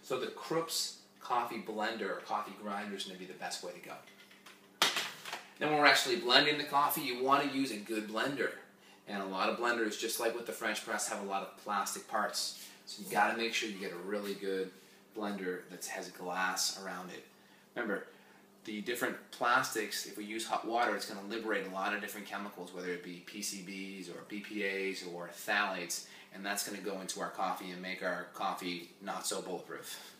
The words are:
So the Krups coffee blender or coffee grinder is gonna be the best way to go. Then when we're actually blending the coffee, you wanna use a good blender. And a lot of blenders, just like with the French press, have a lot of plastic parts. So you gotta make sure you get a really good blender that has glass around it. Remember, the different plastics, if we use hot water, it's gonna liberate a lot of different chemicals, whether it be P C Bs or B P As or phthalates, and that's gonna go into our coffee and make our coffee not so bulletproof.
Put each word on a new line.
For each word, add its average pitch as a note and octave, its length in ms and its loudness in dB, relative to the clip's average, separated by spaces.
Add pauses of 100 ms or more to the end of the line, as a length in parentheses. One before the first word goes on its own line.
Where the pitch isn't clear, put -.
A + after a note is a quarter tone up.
So C3 160 0
the - 80 -2
Krups - 680 0 (260)
coffee - 440 0
blender G#2+ 440 0
or F2 160 -2
coffee G#2 360 -2
grinder G#2 360 -4
is F#2+ 80 -2
gonna F#2 120 -10
be F2+ 60 -8
the F2+ 120 -10
best - 280 -6
way F2+ 80 -4
to F2+ 80 -10
go. - 160 -12 (1600)
Then D3 120 2
when D3+ 100 6
we're D3 60 10
actually C3 320 8
blending C#3+ 400 8
the D3 80 -2
coffee, D3 340 6
you B2+ 240 -2
wanna C#3 260 6
use C3+ 220 2
a G#2+ 60 -4
good G#2 320 -2
blender. A2+ 480 0 (540)
And G2 120 -2
a - 20 -2
lot F#2+ 240 2
of G#2 80 0
blenders, A#2 420 2
just A2+ 200 0
like A2+ 160 2
with A#2 100 -4
the A2 60 -4
French G#2+ 340 -2
press, G#2+ 240 0
have G2+ 140 -2
a - 20 -4
lot G2 160 0
of - 220 -10
plastic G2 440 0
parts. - 560 0 (220)
So - 160 -10
you F#2 80 -8
gotta G#2 260 6
make A2+ 200 0
sure A#2 120 0
you G2 120 -4
get F#2+ 120 -4
a E2+ 40 -6
really G2 400 -2
good F#2+ 360 0 (460)
blender F#2+ 540 -2
that F2+ 160 -10
has F#2 220 -4
glass F#2 680 0
around F#2 300 -6
it. - 160 -10 (480)
Remember, G#2+ 320 -2 (600)
the G#2+ 160 -2
different B2 360 0 (140)
plastics, A#2+ 720 2
if - 100 -10
we G#2+ 100 -6
use A2 200 -4
hot - 180 0
water, A2+ 320 4
it's - 120 -2
gonna G2+ 200 -8
liberate G#2 380 0
a F#2 60 -6
lot G2 240 0
of G2+ 60 -2
different G2+ 260 -8
chemicals, G2 440 -6
whether F2+ 200 -4
it F2 120 -4
be F2 220 -10
P G#2 160 -8
C G2 260 -4
Bs F#2+ 480 -8
or - 120 -10
B G#2 140 -6
P G#2 220 -4
As F#2+ 380 0 (100)
or F2 180 -6
phthalates, F#2+ 760 0 (260)
and G2 140 -10
that's G2+ 240 0
gonna G2+ 100 -6
go F#2+ 220 -2
into F#2 180 -6
our F2 120 -2
coffee F#2 400 -2
and F2+ 100 -8
make F#2 220 -4
our F2 320 -2
coffee F2+ 680 -2
not F#2 240 -4
so G2 160 0
bulletproof. E2 580 -8 (200)